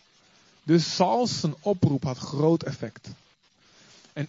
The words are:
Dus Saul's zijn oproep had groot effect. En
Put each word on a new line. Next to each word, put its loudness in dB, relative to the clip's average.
Dus 2
Saul's 0
zijn -2
oproep 0
had -4
groot 0
effect. -10
En -8